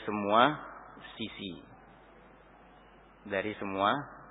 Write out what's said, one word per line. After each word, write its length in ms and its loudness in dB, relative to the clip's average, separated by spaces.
semua 560 4
sisi. 580 -10
Dari 320 -2
semua 400 2